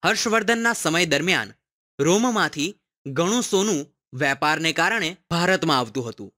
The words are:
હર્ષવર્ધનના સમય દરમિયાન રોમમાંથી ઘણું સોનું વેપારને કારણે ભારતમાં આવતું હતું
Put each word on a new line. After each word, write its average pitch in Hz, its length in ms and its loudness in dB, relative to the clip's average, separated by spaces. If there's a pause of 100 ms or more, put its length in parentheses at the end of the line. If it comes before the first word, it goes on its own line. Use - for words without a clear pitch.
હર્ષવર્ધનના 226 680 0
સમય 170 340 0
દરમિયાન 143 500 0 (420)
રોમમાંથી 185 760 0 (300)
ઘણું 170 360 0
સોનું 196 380 0 (320)
વેપારને 151 600 0
કારણે 170 380 0 (200)
ભારતમાં 170 480 2
આવતું 120 300 -4
હતું 104 300 -14